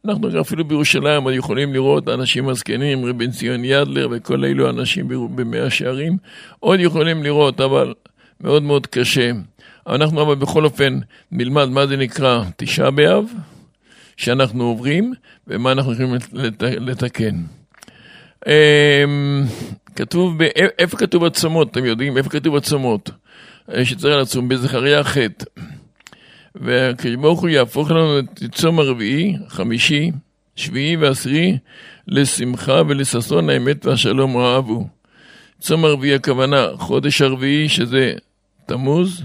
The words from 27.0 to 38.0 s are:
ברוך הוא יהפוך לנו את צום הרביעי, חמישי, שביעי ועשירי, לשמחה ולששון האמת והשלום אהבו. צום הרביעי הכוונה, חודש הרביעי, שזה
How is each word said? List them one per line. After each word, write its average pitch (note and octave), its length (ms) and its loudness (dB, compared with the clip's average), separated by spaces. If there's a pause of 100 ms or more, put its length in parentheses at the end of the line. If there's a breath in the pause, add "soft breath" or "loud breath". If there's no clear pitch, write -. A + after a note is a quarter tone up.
ברוך D#3+ 260 4
הוא F3+ 80 0
יהפוך D3 420 2
לנו D#3 280 4
את - 320 -8
צום E3 280 2
הרביעי, C#3 560 0 (120)
חמישי, C3 640 0 (440)
שביעי D3+ 400 -4
ועשירי, D#3 640 0 (500 loud breath)
לשמחה C3 800 0
ולששון C#3+ 600 0
האמת C3+ 360 -2
והשלום B2 520 0
אהבו. B2 500 0 (720 soft breath)
צום D#3+ 260 0
הרביעי C#3+ 300 2
הכוונה, C3 600 2
חודש C3+ 460 -2
הרביעי, C#3 480 0
שזה A#2+ 440 0 (520)